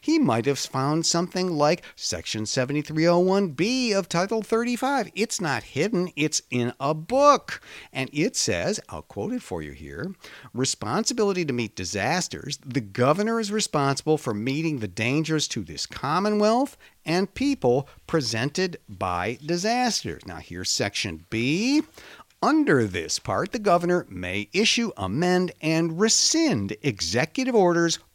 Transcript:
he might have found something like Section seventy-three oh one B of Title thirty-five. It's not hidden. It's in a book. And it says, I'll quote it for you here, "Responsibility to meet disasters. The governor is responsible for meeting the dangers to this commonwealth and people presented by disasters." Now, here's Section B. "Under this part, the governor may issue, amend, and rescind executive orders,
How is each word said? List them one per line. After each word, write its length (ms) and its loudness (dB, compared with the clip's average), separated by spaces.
he 180 2
might 280 2
have 140 0
found 440 -2
something 460 -2
like 320 2
Section 520 -6
seventy-three 600 -2
oh 140 6
one 300 2
B 420 0
of 160 0
Title 340 0
thirty-five. 720 0
It's 280 -2
not 200 0
hidden. 540 -2
It's 240 0
in 300 0
a 140 0
book. 640 2
And 220 -4
it 200 0
says, 540 0
I'll 140 -10
quote 300 -6
it 100 -6
for 180 -8
you 120 -10
here, 420 -10
"Responsibility 920 0
to 80 0
meet 220 -2
disasters. 920 -4
The 160 -2
governor 600 2
is 100 -4
responsible 680 0
for 140 -4
meeting 460 -2
the 100 -4
dangers 600 0
to 160 -6
this 200 -8
commonwealth 920 0
and 300 0
people 540 2
presented 720 -2
by 560 -2
disasters." 800 -2
Now, 120 -10
here's 340 -8
Section 580 -2
B. 540 2
"Under 440 4
this 320 -4
part, 340 -4
the 60 -4
governor 500 2
may 440 -4
issue, 440 2
amend, 640 2
and 400 0
rescind 800 2
executive 720 0
orders, 440 4